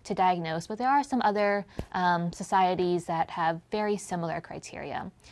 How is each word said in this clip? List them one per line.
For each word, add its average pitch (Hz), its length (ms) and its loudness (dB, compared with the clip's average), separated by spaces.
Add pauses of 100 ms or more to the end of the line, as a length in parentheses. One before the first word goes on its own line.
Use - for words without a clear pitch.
to 202 120 -6
diagnose, 175 520 2
but 214 120 -8
there 247 100 0
are 285 160 4
some 254 180 0
other, 202 420 2 (280)
um, 175 400 2
societies 180 720 2
that 165 260 -2
have 165 300 -2 (100)
very 214 260 0
similar 170 440 -4
criteria. 147 720 -10 (200)